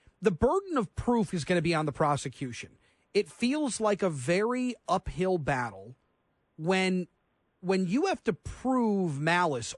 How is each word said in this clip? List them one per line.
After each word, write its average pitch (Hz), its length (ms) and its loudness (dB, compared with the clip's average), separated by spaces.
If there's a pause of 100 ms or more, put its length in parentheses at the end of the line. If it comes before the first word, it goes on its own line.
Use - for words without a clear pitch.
(220)
the 196 80 4
burden 320 480 2
of 208 160 -2
proof 233 400 0
is 147 100 -2
gonna 180 160 2
be 170 140 0
on 156 100 0
the 143 80 -4
prosecution. 139 800 -4 (420)
It 202 160 0
feels 269 520 -2
like 208 240 2
a 190 40 4
very 214 680 0 (120)
uphill 180 480 0
battle 123 600 -4 (600)
when, 185 520 0 (520)
when 185 280 0
you 277 180 2
have 359 160 -2
to 208 100 -2
prove 202 880 0
malice 160 580 0